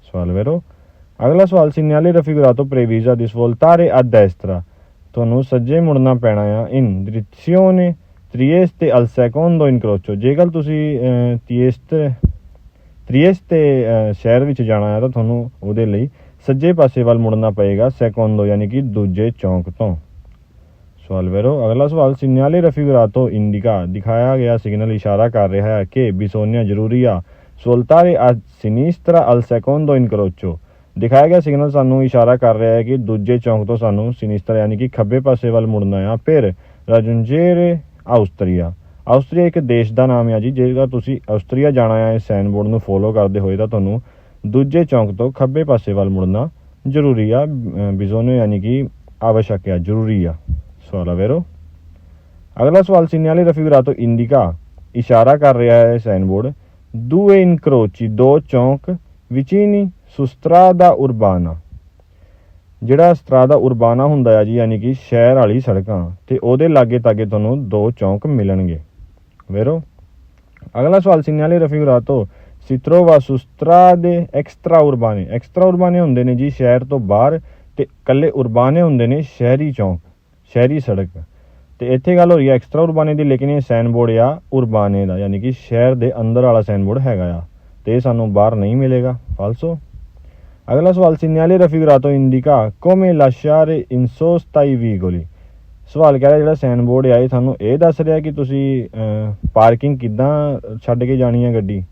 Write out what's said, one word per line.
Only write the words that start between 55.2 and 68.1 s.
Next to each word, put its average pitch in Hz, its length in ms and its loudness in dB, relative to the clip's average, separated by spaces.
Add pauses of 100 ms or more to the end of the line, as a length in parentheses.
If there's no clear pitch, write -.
ਕਰ 139 180 4
ਰਿਹਾ 120 200 4
ਹੈ 117 220 4
ਸਾਈਨ 101 280 -2
ਬੋਰਡ 98 220 -2 (600)
due 196 280 4 (100)
incroci, 123 640 0
ਦੋ 131 300 4
ਚੌਂਕ 135 580 -2 (360)
vicini 202 540 0
su - 380 -8
strada 175 840 4
urbana। 92 480 -2 (1300)
ਜਿਹੜਾ 151 280 4
strada 135 520 2
urbana 120 440 0
ਹੁੰਦਾ 123 320 2
ਆ 107 40 2
ਜੀ, 110 100 -2
ਯਾਨੀ 113 260 -2
ਕਿ 123 140 -4
ਸ਼ਹਿਰ 123 420 2
ਵਾਲੀ 120 240 2
ਸੜਕਾਂ, 95 520 -4 (160)
ਤੇ 127 160 -4
ਉਹਦੇ 131 240 0
ਲਾਗੇ 123 320 2
ਤਾਗੇ 110 260 -2
ਤੁਹਾਨੂੰ 107 440 -4
ਦੋ 104 220 -2
ਚੌਂਕ 101 360 -4